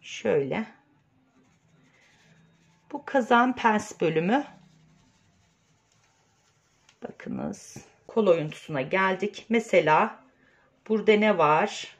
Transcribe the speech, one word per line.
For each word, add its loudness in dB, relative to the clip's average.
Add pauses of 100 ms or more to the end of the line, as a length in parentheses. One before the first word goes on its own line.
Şöyle. -2 (2250)
Bu -10
kazan 2
pens -2
bölümü. 0 (2500)
Bakınız. -12 (300)
Kol -2
oyuntusuna -2
geldik. -2
Mesela 2 (680)
burada 2
ne 4
var? 0